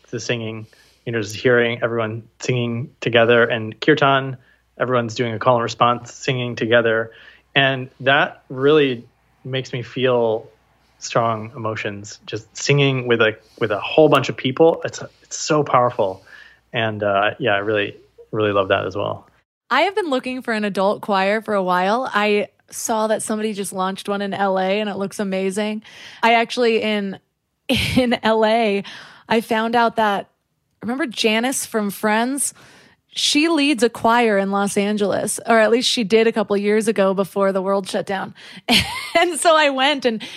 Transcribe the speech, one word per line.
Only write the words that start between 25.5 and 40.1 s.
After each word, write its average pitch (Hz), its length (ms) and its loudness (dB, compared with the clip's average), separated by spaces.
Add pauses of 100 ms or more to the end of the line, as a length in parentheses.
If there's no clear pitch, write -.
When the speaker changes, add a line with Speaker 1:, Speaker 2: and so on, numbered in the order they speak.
Speaker 2:
I 233 120 4
actually, 233 480 2
in, 202 360 -4 (260)
<laughs> - 260 -14
in 240 520 2
L 220 240 2
A, 214 380 2 (460)
I 220 120 2
found 226 340 -2
out 233 200 2
that, 208 340 0 (520)
remember 254 240 -4
Janice 226 600 -2
from 208 260 -4
Friends? 233 600 -2 (580)
She - 380 2
leads 285 320 2
a 233 80 4
choir 226 480 2
in 196 140 0
Los 196 260 0
Angeles, 208 720 0
or 226 100 6
at 214 140 6
least 247 180 2
she 247 140 0
did 220 240 4
a 226 40 0
couple 214 240 0
of 202 60 0
years 208 260 2
ago 196 260 2
before 196 380 0
the 190 100 -2
world 196 260 -2
shut 185 180 -4
down. 196 300 -8 (320)
<laughs> 240 80 2 (400)
And 339 220 2
so 320 200 4
I 302 140 4
went 269 340 0
and, 220 180 -2 (140)